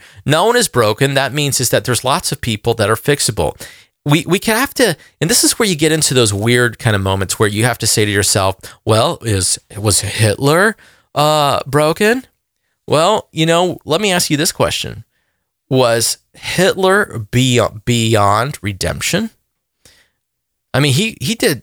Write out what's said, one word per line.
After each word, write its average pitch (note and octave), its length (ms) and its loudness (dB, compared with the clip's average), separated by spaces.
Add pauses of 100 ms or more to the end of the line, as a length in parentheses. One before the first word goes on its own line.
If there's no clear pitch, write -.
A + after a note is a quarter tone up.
(260)
No D#3+ 200 2
one A#3+ 100 2
is A#3+ 120 0
broken. B2+ 460 0
That C3+ 180 -2
means C#3+ 280 -2
is B2 100 -2
that A#2 140 0
there's B2 200 -2
lots D3 280 -2
of C3+ 80 -10
people A#2 340 -2
that A2 160 0
are A2+ 60 0
fixable. G#2+ 580 -2 (500)
We, E3+ 220 2
we F#3 140 0
can A3 160 -2
have C4 180 -2
to, G#3+ 220 0 (240)
and D#3 100 0
this - 140 0
is - 140 -2
where A3+ 100 2
you F3+ 80 0
get D3+ 160 2
into D3+ 220 0
those A2+ 200 4
weird A#2 440 2
kind G#2+ 180 0
of F#2+ 60 0
moments F#2+ 360 -2
where G#2+ 100 2
you G#2 160 -2
have A#2+ 140 0
to A2+ 80 -4
say G#2+ 180 2
to G#2 60 0
yourself, G2 460 0 (280)
"Well, A2+ 380 2
is, G2 360 -2 (200)
was G#2 220 0
Hitler, C#3 760 0 (380)
uh, D3 500 2
broken?" D#3+ 600 0 (640)
Well, E3+ 420 0
you D#3+ 160 -2
know, E3+ 380 2
let D#3 160 0
me G#3+ 100 0
ask F3 200 0
you D3+ 60 0
this D3+ 160 -2
question. - 520 -4 (640)
Was A#2 500 2 (140)
Hitler F#3+ 880 0 (100)
be-, B2 300 2 (240)
beyond A2 800 2
redemption? D#3+ 680 -4 (1400)
I B2+ 60 2
mean, C#3+ 140 2
he, G#3+ 260 -2
he G#3 160 -4
did, F3 260 0